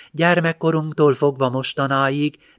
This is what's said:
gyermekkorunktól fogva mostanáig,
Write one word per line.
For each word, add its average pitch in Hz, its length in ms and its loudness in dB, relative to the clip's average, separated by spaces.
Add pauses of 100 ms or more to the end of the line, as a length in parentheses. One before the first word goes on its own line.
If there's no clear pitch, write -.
(100)
gyermekkorunktól 160 1040 0
fogva 135 340 0
mostanáig, 139 920 -2 (200)